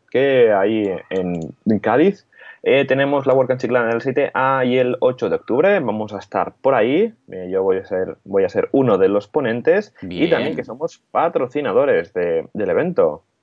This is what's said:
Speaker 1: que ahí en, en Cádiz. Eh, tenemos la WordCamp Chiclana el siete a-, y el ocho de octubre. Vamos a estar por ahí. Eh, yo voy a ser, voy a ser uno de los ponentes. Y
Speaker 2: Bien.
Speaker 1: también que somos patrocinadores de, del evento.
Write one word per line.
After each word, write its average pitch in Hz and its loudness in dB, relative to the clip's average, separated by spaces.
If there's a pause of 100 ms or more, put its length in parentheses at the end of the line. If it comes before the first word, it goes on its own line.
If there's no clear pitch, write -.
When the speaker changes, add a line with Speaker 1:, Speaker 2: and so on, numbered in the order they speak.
(100)
Speaker 1:
que 127 4
ahí 104 2 (260)
en, 90 -4 (240)
en 107 2
Cádiz. 143 0 (380)
Eh, 135 2
tenemos 139 0
la 131 2
WordCamp 127 0
Chiclana 117 0
el 117 -2
siete 135 -2
a-, 131 0
y 123 2
el 123 0
ocho 127 0
de 95 -2
octubre. 175 0
Vamos 107 -6
a 101 -8
estar - -4
por 135 2
ahí. 147 0 (180)
Eh, 92 -10
yo 95 0
voy 95 2
a - -10
ser, 92 -6
voy 98 0
a 90 0
ser - -2
uno 123 2
de 95 4
los 101 -2
ponentes. 147 0
Y 101 -12
Speaker 2:
Bien. 123 -2
Speaker 1:
también 143 -2
que 117 -8
somos 135 -10 (100)
patrocinadores 131 0
de, 85 -2
del 101 -6
evento. 95 0 (200)